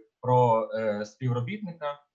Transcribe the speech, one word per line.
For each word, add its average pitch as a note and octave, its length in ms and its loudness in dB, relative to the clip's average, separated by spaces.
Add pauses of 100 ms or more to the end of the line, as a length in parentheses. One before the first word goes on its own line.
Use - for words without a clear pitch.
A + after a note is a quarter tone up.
(220)
про, A#2+ 520 4
е, G#2+ 320 -2
співробітника, D3 1000 -6 (120)